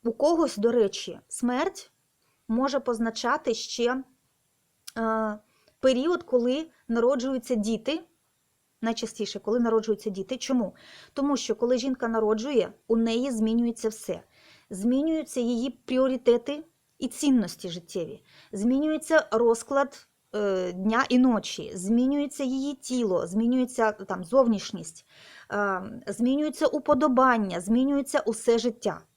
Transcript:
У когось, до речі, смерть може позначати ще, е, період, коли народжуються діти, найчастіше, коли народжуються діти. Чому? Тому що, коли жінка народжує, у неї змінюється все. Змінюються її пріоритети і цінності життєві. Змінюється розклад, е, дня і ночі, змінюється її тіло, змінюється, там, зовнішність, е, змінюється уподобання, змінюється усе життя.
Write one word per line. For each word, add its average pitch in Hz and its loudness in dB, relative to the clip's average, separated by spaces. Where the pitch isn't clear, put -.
У 226 0
когось, 320 2
до 220 2
речі, 202 0
смерть 254 -4
може 262 0
позначати 233 -2
ще, 247 -2
е, 220 -2
період, 269 2
коли 254 0
народжуються 247 0
діти, 220 -2
найчастіше, 226 -6
коли 226 -2
народжуються 220 0
діти. 196 -6
Чому? 247 -2
Тому 277 0
що, - -2
коли 240 0
жінка 247 -4
народжує, 220 0
у 226 2
неї 226 0
змінюється 226 0
все. 185 -8
Змінюються 262 -2
її 240 -2
пріоритети 254 0
і 254 -4
цінності 233 0
життєві. 165 -8
Змінюється 302 2
розклад, 233 0
е, 190 -2
дня 220 0
і 247 4
ночі, 233 2
змінюється 262 0
її 269 -4
тіло, 226 -2
змінюється, 233 0
там, 185 -8
зовнішність, 226 0
е, 196 -2
змінюється 269 0
уподобання, 254 2
змінюється 262 0
усе 233 2
життя. 214 -2